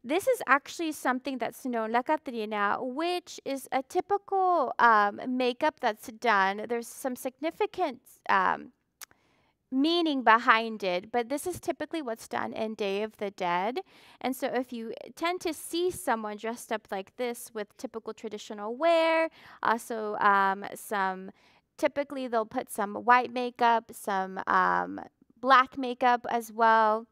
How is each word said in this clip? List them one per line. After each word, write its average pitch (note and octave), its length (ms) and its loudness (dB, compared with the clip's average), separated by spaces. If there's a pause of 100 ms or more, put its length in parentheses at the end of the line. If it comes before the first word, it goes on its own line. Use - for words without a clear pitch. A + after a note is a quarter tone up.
This D#4 240 -2
is B4 180 0
actually D#4 460 0
something C4 460 -4
that's A#3 260 -6
known, A3+ 280 -4
la A#3+ 100 2
Catrina, A3 760 -2
which D#4+ 640 -4
is C4+ 280 -6
a C4+ 100 0
typical, F#4 960 0
um, G#3+ 480 6
makeup B3+ 540 0
that's G#3+ 280 -2
done. G#3+ 600 2
There's A#3 180 -4
some B3+ 300 -6
significant, D#4+ 840 -4 (280)
um, F#3 440 2 (960)
meaning D4+ 520 2
behind A3+ 600 6
it, F#3+ 300 -2
but A#3+ 160 0
this D4 180 -4
is F4+ 140 -6
typically D#4+ 400 -6
what's A#3 280 -8
done A3+ 260 -4
in A3 200 -4
Day G3+ 280 -2
of A3 160 -8
the G3+ 120 -4
Dead. F#3+ 500 -2 (400)
And B3+ 140 -4
so C4+ 120 -6
if B3+ 260 -4
you A3+ 220 -10 (200)
tend F4+ 280 -2
to E4+ 100 -2
see F4 380 -2
someone A3 480 -4
dressed A3+ 340 -8
up G#3+ 180 -6
like G3 260 -8
this A#3+ 360 -6
with G#3 240 -10
typical A3+ 380 -10
traditional G#3+ 640 -10
wear, D#4+ 520 2 (340)
also, G#3+ 580 -2
um, G3 440 4 (100)
some, F#3+ 580 -4 (440)
typically C#4 520 -2
they'll A3+ 180 0
put B3 240 -6
some G#3 240 -4
white A#3+ 380 2
makeup, A#3+ 600 0
some, F#3+ 540 -4
um, F3+ 540 2 (380)
black B3+ 380 4
makeup B3 540 0
as A#3 200 -4
well A3 600 4